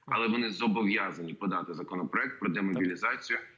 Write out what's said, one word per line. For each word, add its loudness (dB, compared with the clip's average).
Але 2
вони 2
зобов'язані 0
подати -2
законопроект -4
про 0
демобілізацію 0